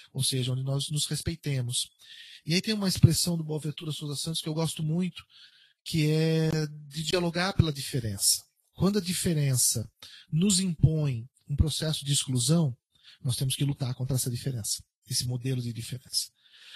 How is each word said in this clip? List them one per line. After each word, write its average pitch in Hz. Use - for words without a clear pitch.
ou 131
seja, 127
onde 131
nós 135
nos 147
respeitemos. 139
E 156
aí 185
tem 214
uma 202
expressão 175
do 165
Boaventura 151
Sousa 147
Santos 160
que -
eu 156
gosto 160
muito, 170
que 156
é 160
de 151
dialogar 175
pela 160
diferença. 113
Quando 202
a 185
diferença 147
nos 180
impõe 151
um 143
processo 156
de 143
exclusão, 135
nós 127
temos 135
que 143
lutar 139
contra 127
essa 127
diferença, 120
esse 123
modelo 123
de 120
diferença. -